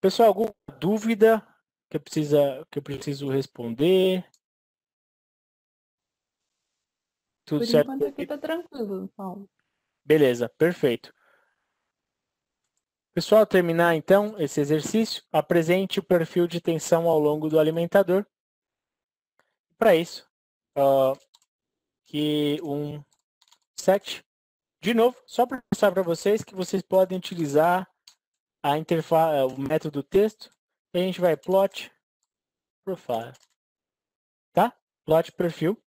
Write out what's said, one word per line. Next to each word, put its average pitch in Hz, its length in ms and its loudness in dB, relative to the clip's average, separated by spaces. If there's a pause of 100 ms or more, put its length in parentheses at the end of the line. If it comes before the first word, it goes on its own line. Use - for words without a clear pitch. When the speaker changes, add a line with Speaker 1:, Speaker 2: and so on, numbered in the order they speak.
Speaker 1:
Pessoal, 214 280 4
alguma 202 260 -2 (240)
dúvida 214 600 2 (480)
que - 100 -8
eu - 40 -4
precisa, 143 720 0
que - 80 -8
eu - 20 -14
preciso 139 480 -10
responder? 151 960 0 (3250)
Tudo 151 140 -4
Speaker 2:
Por 233 80 -4
Speaker 1:
certo? 285 240 2
Speaker 2:
enquanto 269 160 -4
aqui 285 180 -8
tá 294 140 -10
tranquilo, 233 720 -8
Paulo. 196 380 -14 (560)
Speaker 1:
Beleza, 127 540 2
perfeito. 156 560 -2 (2000)
Pessoal, 208 320 4
terminar 170 500 2
então 202 440 0
esse 151 200 -4
exercício, 156 720 -2
apresente 175 680 0
o - 40 -12
perfil 175 440 0
de 170 120 -6
tensão 170 480 -2
ao 160 120 2
longo 151 300 0
do 156 100 2
alimentador. 170 680 2 (1500)
Pra 220 180 4
isso, - 320 -4 (480)
ah, 139 380 4 (920)
Q 151 580 -2
um 147 400 -8 (760)
sete. - 460 -2 (560)
De 196 120 -2
novo, 233 220 2 (120)
só - 180 0
pra 254 160 -10 (100)
mostrar 202 200 2
pra 185 100 -2
vocês 185 420 -2
que - 120 -20
vocês 185 260 -6
podem 185 360 0
utilizar 170 680 0 (760)
a 143 140 0
interfa-, 160 680 0
o 131 140 -6
método 143 440 -4
texto, - 480 -2 (420)
e 175 60 -2
a - 20 0
gente 185 180 -4
vai 175 160 2
plot 190 560 -2 (920)
profile, 123 480 -8 (1200)
tá? 220 180 2 (320)
Plot 160 300 2
perfil. 170 440 -2 (120)